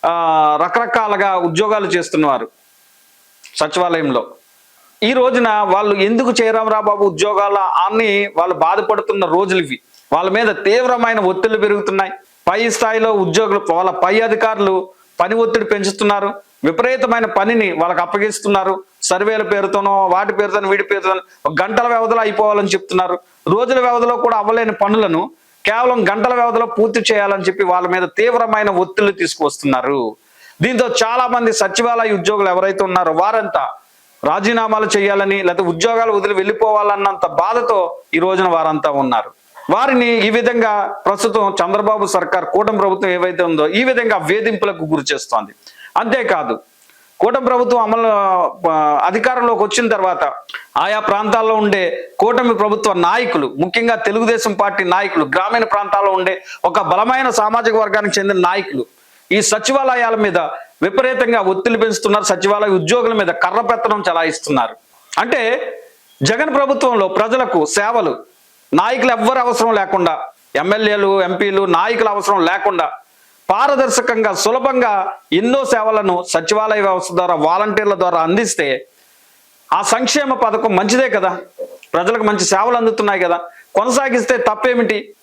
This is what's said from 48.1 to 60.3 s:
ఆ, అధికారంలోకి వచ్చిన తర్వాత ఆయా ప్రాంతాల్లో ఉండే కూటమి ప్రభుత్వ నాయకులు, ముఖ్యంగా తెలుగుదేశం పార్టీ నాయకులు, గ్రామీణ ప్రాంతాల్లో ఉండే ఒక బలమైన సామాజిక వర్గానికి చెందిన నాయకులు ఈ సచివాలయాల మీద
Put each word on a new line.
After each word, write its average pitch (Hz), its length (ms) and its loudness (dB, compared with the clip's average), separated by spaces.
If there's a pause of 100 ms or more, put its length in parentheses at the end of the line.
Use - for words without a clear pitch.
ఆ, 151 340 2
అధికారంలోకి 226 580 0
వచ్చిన 220 260 0
తర్వాత 180 440 0 (440)
ఆయా 202 240 0
ప్రాంతాల్లో 214 540 0
ఉండే 202 640 0
కూటమి 240 360 2
ప్రభుత్వ 214 380 0
నాయకులు, 180 680 0
ముఖ్యంగా 226 360 0
తెలుగుదేశం 220 600 0
పార్టీ 202 300 -2
నాయకులు, 180 400 0
గ్రామీణ 208 400 0
ప్రాంతాల్లో 202 480 0
ఉండే 185 300 -2 (220)
ఒక 190 160 2
బలమైన 233 500 0
సామాజిక 220 440 0
వర్గానికి 208 460 0
చెందిన 196 180 0
నాయకులు 180 480 -2 (460)
ఈ 202 100 2
సచివాలయాల 240 720 0
మీద 202 240 0 (440)